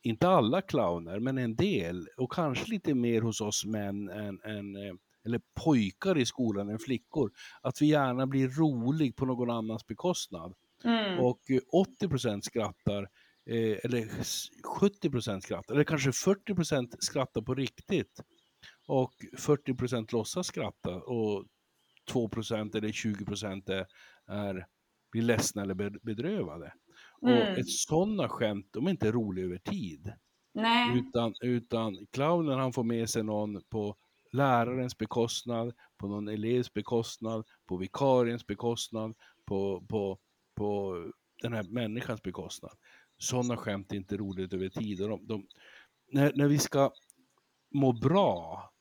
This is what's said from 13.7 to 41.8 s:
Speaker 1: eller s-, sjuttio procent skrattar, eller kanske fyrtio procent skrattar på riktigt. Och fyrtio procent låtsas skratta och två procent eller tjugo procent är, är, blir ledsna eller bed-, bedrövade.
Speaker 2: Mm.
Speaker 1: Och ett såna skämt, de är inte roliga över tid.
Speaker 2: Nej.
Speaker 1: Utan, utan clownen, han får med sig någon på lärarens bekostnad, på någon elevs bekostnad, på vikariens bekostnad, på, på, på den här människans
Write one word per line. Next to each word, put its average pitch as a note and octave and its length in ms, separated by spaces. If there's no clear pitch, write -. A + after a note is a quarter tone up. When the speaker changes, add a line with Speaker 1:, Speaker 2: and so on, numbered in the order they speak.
Speaker 1:
eller A#2+ 360
s-, - 260
sjuttio - 460
procent G#2+ 340
skrattar, F#2 300
eller D3 100
kanske C#3 280
fyrtio G3 420
procent D3 500
skrattar C3 380
på B2+ 120
riktigt. C3+ 680
Och C3 260
fyrtio C#3 360
procent A#2+ 380
låtsas A#2+ 340
skratta - 500
och G#2+ 480
två A#2 160
procent G#2+ 460
eller G#2+ 180
tjugo G#2 320
procent G2 440
är, F#2+ 180
är, G2+ 400
blir A2+ 100
ledsna A2+ 400
eller F#2+ 120
bed-, G2+ 280
bedrövade. A#2 720
Speaker 2:
Mm. B3 120
Speaker 1:
Och - 60
ett C3 100
såna F3+ 600
skämt, G#2 420
de B2 160
är G3 40
inte C#3+ 220
roliga G2+ 320
över F2+ 140
tid. G2 540
Speaker 2:
Nej. B2 440
Speaker 1:
Utan, A#2 440
utan A2+ 680
clownen, D3 460
han C3 140
får B2+ 120
med A2+ 260
sig A2+ 120
någon G#2+ 480
på G#2 260
lärarens B2+ 640
bekostnad, A#2 760
på G2+ 100
någon G#2 200
elevs A2+ 440
bekostnad, A2+ 720
på F2+ 80
vikariens A#2+ 720
bekostnad, A2 680
på, G2 420
på, G2+ 300
på G2+ 400
den A#2 100
här G#2+ 100
människans A2+ 600